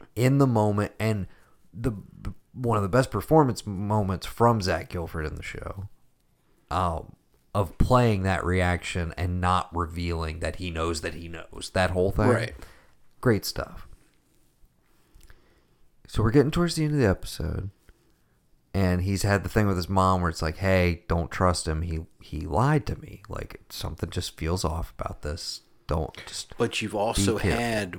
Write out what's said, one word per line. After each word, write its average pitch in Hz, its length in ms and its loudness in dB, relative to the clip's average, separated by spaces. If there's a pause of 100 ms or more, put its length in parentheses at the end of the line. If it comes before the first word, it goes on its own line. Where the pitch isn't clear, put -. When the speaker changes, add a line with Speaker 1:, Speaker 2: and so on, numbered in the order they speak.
(160)
Speaker 1:
in 131 220 4
the 139 80 6
moment. 107 520 2
And 107 280 -2 (460)
the, 120 200 -4 (600)
one 120 240 0
of 104 60 2
the 98 60 0
best 127 220 4
performance 135 560 2
moments 101 600 -2
from 117 340 4
Zach 87 280 -2
Gilford 82 380 -6
in 78 100 -8
the 82 60 -12
show, - 460 -10 (840)
um, 85 440 -2 (400)
of 101 240 -2
playing 117 460 4
that 95 200 0
reaction 90 720 0
and 90 240 -2
not 90 340 0
revealing 82 680 -4
that 82 160 -4
he 90 140 -8
knows 82 300 -2
that 85 140 -6
he 80 140 -12
knows. - 440 -14
That 90 180 2
whole 90 200 2
thing. 107 180 2
Speaker 2:
Right. - 260 0 (680)
Speaker 1:
Great 104 240 4
stuff. - 420 -10 (2250)
So - 140 0
we're 113 80 4
getting 135 200 6
towards 165 260 0
the 156 80 0
end 151 100 0
of 143 60 2
the 113 80 6
episode. 90 640 -2 (1000)
And 90 300 2
he's 98 200 0
had 101 200 4
the 90 60 -4
thing 107 180 2
with 98 100 2
his 85 120 -4
mom 92 320 4
where 87 100 0
it's - 120 -6
like, 80 160 -2
"Hey, 90 500 2
don't 85 220 0
trust 90 360 0
him. 80 160 -2
He, 82 180 -4 (200)
he - 220 -10
lied 113 440 2
to - 140 -4
me." - 280 -18
Like, - 420 -12
something 85 400 -8
just - 260 -6
feels 85 300 -2
off 80 320 -6
about - 240 -8
this. - 400 -10 (240)
Don't 80 280 -2 (120)
just - 320 -12
Speaker 2:
But 117 240 -2
you've 107 100 -6
Speaker 1:
be 104 60 -2
Speaker 2:
also 107 400 2
Speaker 1:
careful. 101 220 0
Speaker 2:
had 107 380 -4